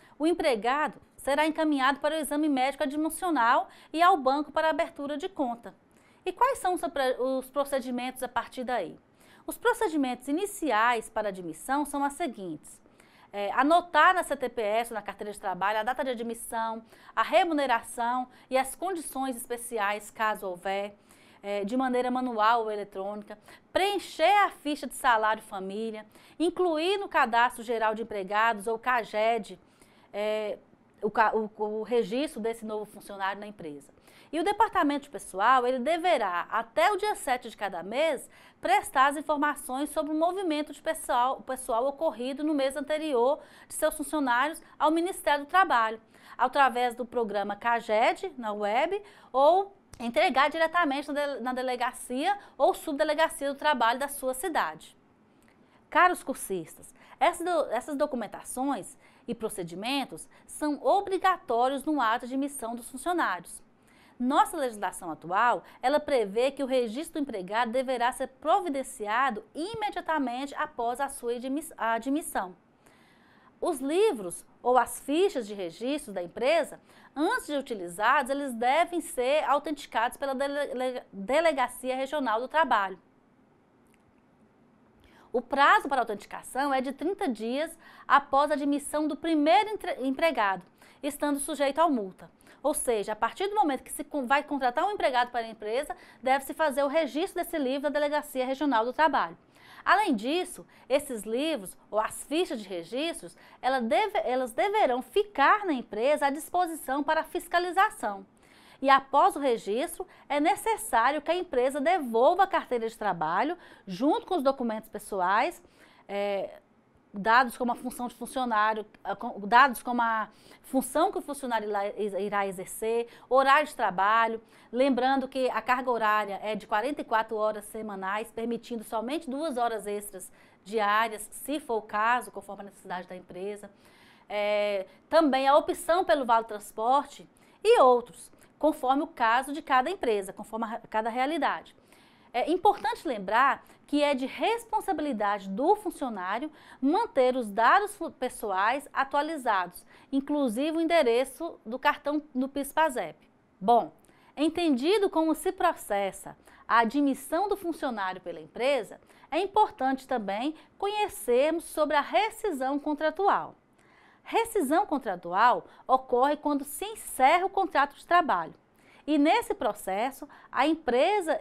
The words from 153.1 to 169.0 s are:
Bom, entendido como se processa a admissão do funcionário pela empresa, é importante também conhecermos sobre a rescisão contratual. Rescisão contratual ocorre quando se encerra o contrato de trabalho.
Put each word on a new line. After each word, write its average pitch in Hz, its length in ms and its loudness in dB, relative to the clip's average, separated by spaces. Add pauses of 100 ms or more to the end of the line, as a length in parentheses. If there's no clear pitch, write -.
Bom, 208 320 4 (440)
entendido 320 720 2
como 320 260 2
se - 180 -4
processa 202 840 -2 (300)
a 220 120 4
admissão 285 680 0
do 403 80 -2
funcionário 220 640 -6
pela 165 200 -10
empresa, 226 600 -2 (300)
é 302 80 -2
importante 370 680 0
também 233 480 -2 (200)
conhecermos 330 880 0
sobre 302 300 0
a 285 60 4
rescisão 285 800 0
contratual. 302 720 0 (720)
Rescisão 370 600 2
contratual 190 800 2 (200)
ocorre 254 500 4
quando 294 280 -2
se - 200 -10
encerra 359 640 2
o 381 40 -2
contrato 294 440 0
de - 120 -20
trabalho. 208 480 2 (520)